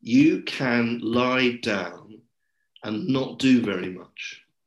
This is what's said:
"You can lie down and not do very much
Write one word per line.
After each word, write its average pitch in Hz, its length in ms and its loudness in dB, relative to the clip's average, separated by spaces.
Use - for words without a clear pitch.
"You 143 400 4
can 120 600 -2
lie 123 600 0
down 95 580 -6
and 107 240 -6
not 135 320 -4
do 127 220 6
very 95 280 -4
much - 540 -16